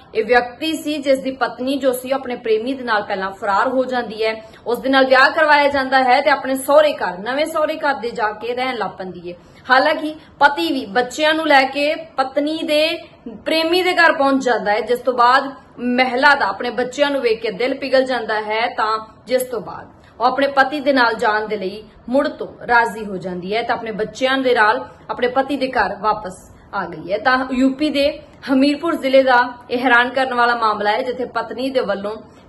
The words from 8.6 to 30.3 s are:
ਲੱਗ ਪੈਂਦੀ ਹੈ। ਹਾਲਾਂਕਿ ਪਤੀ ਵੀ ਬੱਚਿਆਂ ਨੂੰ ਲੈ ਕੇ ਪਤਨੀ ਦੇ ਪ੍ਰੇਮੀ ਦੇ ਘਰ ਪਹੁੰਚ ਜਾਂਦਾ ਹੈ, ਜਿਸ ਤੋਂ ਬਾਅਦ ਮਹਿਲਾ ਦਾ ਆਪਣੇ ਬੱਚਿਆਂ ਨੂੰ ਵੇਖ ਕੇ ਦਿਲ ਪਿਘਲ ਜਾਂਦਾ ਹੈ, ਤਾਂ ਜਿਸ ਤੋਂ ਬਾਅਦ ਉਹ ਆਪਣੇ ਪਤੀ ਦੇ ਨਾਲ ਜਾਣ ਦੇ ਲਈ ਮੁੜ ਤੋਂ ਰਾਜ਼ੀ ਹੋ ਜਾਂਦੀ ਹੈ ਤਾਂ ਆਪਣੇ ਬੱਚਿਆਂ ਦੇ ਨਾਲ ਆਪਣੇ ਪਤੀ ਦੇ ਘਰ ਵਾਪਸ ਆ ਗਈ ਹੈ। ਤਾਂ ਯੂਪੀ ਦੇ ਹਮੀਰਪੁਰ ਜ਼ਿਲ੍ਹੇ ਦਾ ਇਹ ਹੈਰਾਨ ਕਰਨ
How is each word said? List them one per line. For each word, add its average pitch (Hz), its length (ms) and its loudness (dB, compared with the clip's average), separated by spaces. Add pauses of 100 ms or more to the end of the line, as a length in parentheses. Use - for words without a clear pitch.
ਲੱਗ 190 200 -4
ਪੈਂਦੀ 175 340 -12
ਹੈ। - 60 -14 (320)
ਹਾਲਾਂਕਿ 302 440 2 (260)
ਪਤੀ 302 340 4
ਵੀ 247 200 -4
ਬੱਚਿਆਂ 302 400 2
ਨੂੰ 320 140 -2
ਲੈ 277 160 6 (100)
ਕੇ 285 200 0 (240)
ਪਤਨੀ 285 460 -2
ਦੇ 302 240 2 (580)
ਪ੍ਰੇਮੀ 320 380 2
ਦੇ 359 100 2
ਘਰ 330 200 4
ਪਹੁੰਚ 269 320 0
ਜਾਂਦਾ 208 260 0
ਹੈ, 220 100 0
ਜਿਸ 240 180 -2
ਤੋਂ 247 140 -2
ਬਾਅਦ 254 380 4 (280)
ਮਹਿਲਾ 247 560 2
ਦਾ 302 100 0
ਆਪਣੇ 247 260 -4
ਬੱਚਿਆਂ 254 400 0
ਨੂੰ 269 100 -2
ਵੇਖ 226 200 0
ਕੇ 220 100 -4
ਦਿਲ 247 260 -2
ਪਿਘਲ 262 280 2
ਜਾਂਦਾ 226 360 -2
ਹੈ, 220 260 -2 (100)
ਤਾਂ 220 200 0 (300)
ਜਿਸ 240 160 0
ਤੋਂ 214 180 -6
ਬਾਅਦ - 300 -14 (280)
ਉਹ 226 60 0
ਆਪਣੇ 269 220 2
ਪਤੀ 277 320 -2
ਦੇ 269 140 -2
ਨਾਲ 240 260 2
ਜਾਣ 214 280 -2
ਦੇ 208 100 -6
ਲਈ 202 260 -8 (260)
ਮੁੜ 277 200 0
ਤੋਂ 190 180 -12 (200)
ਰਾਜ਼ੀ 220 380 0
ਹੋ 202 120 -10
ਜਾਂਦੀ 180 380 -8
ਹੈ 233 80 -2
ਤਾਂ 233 120 -2
ਆਪਣੇ 226 160 -8
ਬੱਚਿਆਂ 220 460 -2
ਦੇ 254 180 2
ਨਾਲ 220 240 4 (300)
ਆਪਣੇ 240 180 -4
ਪਤੀ 269 300 -2
ਦੇ 262 100 -2
ਘਰ 202 340 -2
ਵਾਪਸ 196 340 -4 (380)
ਆ 196 120 -4
ਗਈ 170 260 -10
ਹੈ। 208 80 -2
ਤਾਂ 254 180 2 (160)
ਯੂਪੀ 269 360 2
ਦੇ 285 160 0 (460)
ਹਮੀਰਪੁਰ 285 440 2
ਜ਼ਿਲ੍ਹੇ 269 280 4
ਦਾ 254 140 6 (320)
ਇਹ 240 100 -2
ਹੈਰਾਨ 247 300 4
ਕਰਨ 262 240 -2